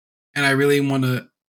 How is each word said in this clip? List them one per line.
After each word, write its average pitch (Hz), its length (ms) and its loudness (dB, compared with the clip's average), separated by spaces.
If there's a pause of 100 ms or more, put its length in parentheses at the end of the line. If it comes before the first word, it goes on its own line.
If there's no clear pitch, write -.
(360)
And 143 100 -2
I 139 60 2
really 143 300 2
wanna 131 460 -2 (220)